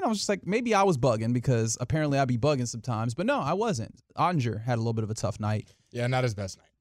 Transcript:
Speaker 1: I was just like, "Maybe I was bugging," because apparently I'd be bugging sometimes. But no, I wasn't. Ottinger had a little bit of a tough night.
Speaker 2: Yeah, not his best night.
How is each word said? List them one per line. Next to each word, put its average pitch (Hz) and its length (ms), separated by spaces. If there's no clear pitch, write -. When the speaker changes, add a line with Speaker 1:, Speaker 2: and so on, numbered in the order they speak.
Speaker 1:
I - 20
was 220 120
just - 100
like, 196 180
"Maybe 233 260
I 196 100
was 185 140
bugging," 117 360
because 117 480
apparently 147 360
I'd 135 120
be 123 80
bugging 127 280
sometimes. 117 480
But 180 120
no, 269 160
I 143 120
wasn't. 190 400
Ottinger 131 460
had 123 120
a - 20
little 117 160
bit 110 100
of 101 80
a - 40
tough 101 220
night. 107 300
Speaker 2:
Yeah, 120 160
not 127 160
his 120 100
best 95 260
night. - 80